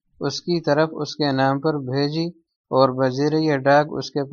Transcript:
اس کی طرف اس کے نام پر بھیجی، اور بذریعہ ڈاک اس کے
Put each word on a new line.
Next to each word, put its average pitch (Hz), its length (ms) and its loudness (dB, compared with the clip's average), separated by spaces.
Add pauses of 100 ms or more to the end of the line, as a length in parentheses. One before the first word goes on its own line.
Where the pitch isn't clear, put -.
(200)
اس 139 160 -4 (100)
کی 175 100 0 (100)
طرف 151 220 2 (120)
اس 147 160 -6
کے 147 160 0
نام 135 280 2
پر 156 140 0 (160)
بھیجی، 147 360 -2 (440)
اور 131 180 4 (100)
بذریعہ 143 580 0 (100)
ڈاک 147 200 6 (120)
اس 131 160 -8
کے 143 80 -2 (100)